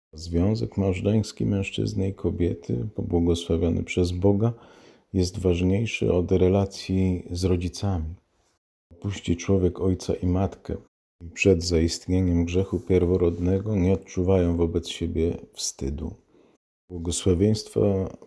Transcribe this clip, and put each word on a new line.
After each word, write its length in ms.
Związek 640
małżeński 720
mężczyzny 600
i 60
kobiety, 800
pobłogosławiony 880
przez 300
Boga, 400
jest 260
ważniejszy 720
od 200
relacji 960
z 140
rodzicami. 680
Opuści 440
człowiek 440
ojca 340
i 120
matkę. 500
Przed 320
zaistnieniem 800
grzechu 360
pierworodnego 960
nie 160
odczuwają 640
wobec 320
siebie 480
wstydu. 640
Błogosławieństwa, 920